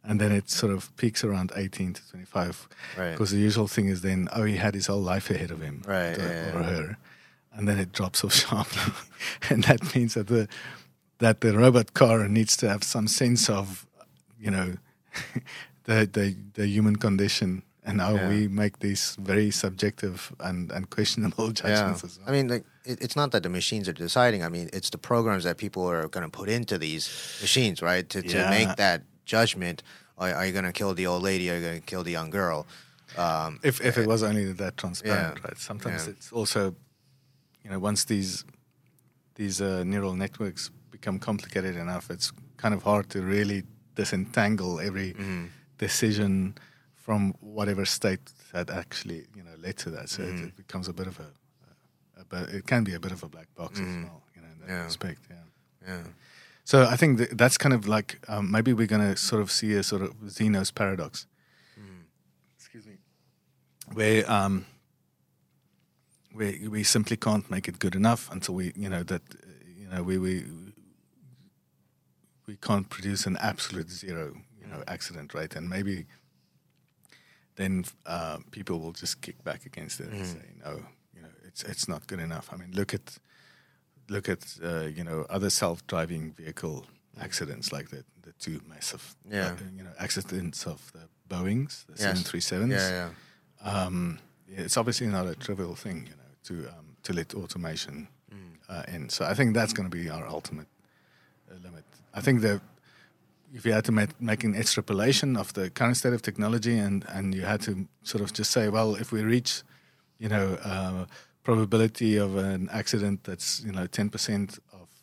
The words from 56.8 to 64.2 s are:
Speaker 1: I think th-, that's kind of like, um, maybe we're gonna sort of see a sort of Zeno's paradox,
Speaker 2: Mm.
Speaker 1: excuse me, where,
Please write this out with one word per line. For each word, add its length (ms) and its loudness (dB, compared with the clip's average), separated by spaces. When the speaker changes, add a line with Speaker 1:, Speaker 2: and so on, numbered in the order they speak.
Speaker 1:
I 100 2
think 220 6
th-, 140 0
that's 260 6
kind 160 6
of 120 0
like, 320 2
um, 220 -2
maybe 220 6
we're 160 4
gonna 280 4
sort 260 0
of 80 -2
see 240 0
a 80 2
sort 200 -2
of 100 -4
Zeno's 400 2
paradox, 560 -4
Speaker 2:
Mm. 260 -20
Speaker 1:
excuse 280 -20
me, 100 -20
where, 380 4